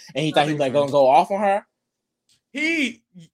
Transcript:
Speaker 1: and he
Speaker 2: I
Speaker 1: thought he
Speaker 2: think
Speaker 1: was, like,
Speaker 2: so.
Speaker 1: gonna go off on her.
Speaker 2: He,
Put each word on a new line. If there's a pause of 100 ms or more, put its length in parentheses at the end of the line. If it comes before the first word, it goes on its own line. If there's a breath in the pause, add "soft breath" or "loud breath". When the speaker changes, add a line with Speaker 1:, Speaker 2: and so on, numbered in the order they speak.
(160 loud breath)
Speaker 1:
and
he
Speaker 2:
I
Speaker 1:
thought
he
Speaker 2:
think
Speaker 1:
was,
like,
Speaker 2:
so.
Speaker 1:
gonna
go
off
on
her. (840)
Speaker 2:
He, (300)